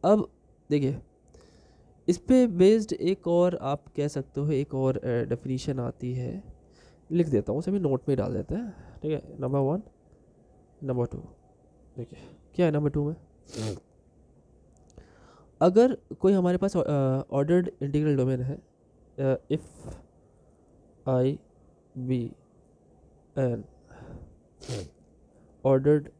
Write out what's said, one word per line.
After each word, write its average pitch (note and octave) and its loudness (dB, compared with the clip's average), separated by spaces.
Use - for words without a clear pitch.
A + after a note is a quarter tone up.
अब G3+ 4
देखिए, C#3 0
इस F3+ 0
पे B3+ 4
based G#3 4
एक F#3 -4
और F3 2
आप C#3 -4
कह D3 -2
सकते C#3 -6
हो, D3+ -2
एक C#3 -2
और, C3 0
अ, A#2+ -2
definition C3 -4
आती B2 -6
है, B2+ -6
लिख E3 2
देता G#2+ 0
हूँ, C3+ -2
उसे F3 -4
भी G3 0
note C#3 0
में C3+ 2
डाल - -2
देते - -4
हैं, - -10
ठीक D#3 -2
है। D3 -4
number C3+ -2
one, D3 0
number B2+ -2
टू, - -10
देखिए - -14
क्या F3 4
है D#3 2
number D3 0
two D3 -2
में, D#3 -4
अगर G#3+ 6
कोई F#3+ 4
हमारे F3+ 2
पास, G3 -2
अ, C3+ 0
ordered E3+ 2
integral D3 0
domain B2+ 0
है, C3+ -6
अ, C3+ 0
if D#3 0
I C3 2
be B2+ -4
an A#2+ -2
ordered C#3 2